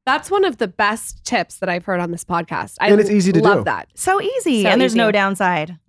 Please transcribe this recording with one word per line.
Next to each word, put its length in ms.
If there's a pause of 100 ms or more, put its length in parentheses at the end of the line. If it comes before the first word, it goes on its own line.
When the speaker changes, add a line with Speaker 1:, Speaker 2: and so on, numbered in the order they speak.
Speaker 1:
That's 240
one 160
of 120
the 100
best 580
tips 320
that 120
I've 160
heard 140
on 120
this 120
podcast. 560
I 100
Speaker 2:
And 120
it's 80
easy 220
to 100
Speaker 1:
love 180
Speaker 2:
do. 40
Speaker 1:
that. 320
Speaker 3:
So 260
easy. 400
Speaker 4:
So 80
Speaker 3:
And 100
there's 140
no 140
Speaker 4:
easy. 60
Speaker 3:
downside. 760